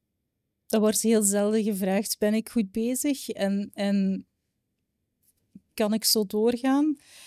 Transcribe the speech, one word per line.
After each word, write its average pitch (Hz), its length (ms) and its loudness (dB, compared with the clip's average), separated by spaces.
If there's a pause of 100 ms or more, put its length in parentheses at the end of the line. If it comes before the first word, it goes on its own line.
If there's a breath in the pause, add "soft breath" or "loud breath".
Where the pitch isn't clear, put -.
(680)
Dat 220 140 2
wordt 214 200 2
heel 220 220 4
zelden 208 400 2
gevraagd: 196 560 -2
"Ben 214 140 2
ik 220 160 -2
goed 196 220 -2
bezig? 254 580 -2
En, 196 440 -2
en 196 540 0 (1500)
kan 214 200 -2
ik 220 100 -2
zo 214 220 0
doorgaan?" 262 720 0 (300 loud breath)